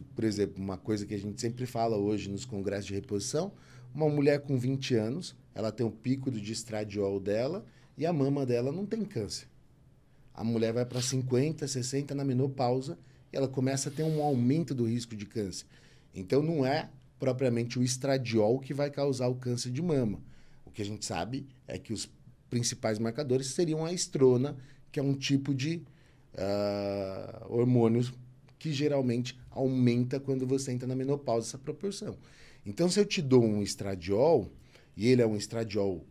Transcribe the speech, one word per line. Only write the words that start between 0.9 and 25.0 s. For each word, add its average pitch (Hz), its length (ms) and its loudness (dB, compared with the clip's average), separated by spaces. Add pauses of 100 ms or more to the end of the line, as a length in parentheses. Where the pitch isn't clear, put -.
que 101 80 -8
a 104 60 -4
gente 101 200 -6
sempre 123 280 -4
fala 113 320 0
hoje 101 320 0
nos 98 160 -8
congressos 98 400 -4
de 98 80 -6
reposição, 104 580 -4 (420)
uma 151 140 2
mulher 147 320 4
com 143 180 0
vinte 131 360 0
anos, 117 420 -2 (180)
ela 107 160 -2
tem 120 140 -2
o 113 60 0
pico 131 400 -4
do 113 80 -4
estradiol 101 840 -2
dela 120 460 -2 (300)
e 139 100 -2
a 175 60 2
mama 139 340 2
dela 123 260 0
não 190 140 -4
tem 214 180 -4
câncer. - 420 -6 (840)
A - 100 -10
mulher 113 300 2
vai 123 140 0
pra 127 160 -4
cinquenta, 131 640 0
sessenta 139 460 -4
na 139 100 -2
menopausa 131 720 0 (340)
e - 40 -10
ela 135 120 2
começa 135 400 0
a 131 40 -6
ter 151 120 -2
um 156 180 0
aumento 147 520 2
do 120 100 0
risco 117 300 -2
de 104 120 -8
câncer. 101 400 -6 (480)
Então, 110 280 0
não 156 220 0
é 139 240 0 (300)
propriamente 123 600 0
o 123 40 2
estradiol 123 800 2
que 131 120 -8
vai 143 180 -2
causar 135 360 0
o 127 80 0
câncer 127 360 -4
de 127 120 -4
mama. 131 380 0 (440)
O - 60 -20
que - 100 -8
a 104 40 -2
gente 104 200 -8
sabe 110 420 -4 (200)
é - 100 -8
que 95 160 -10
os 98 160 -6 (400)
principais 117 520 -2
marcadores 131 480 0
seriam 160 360 0
a 165 80 -4
estrona, 135 640 4 (360)
que 151 80 -2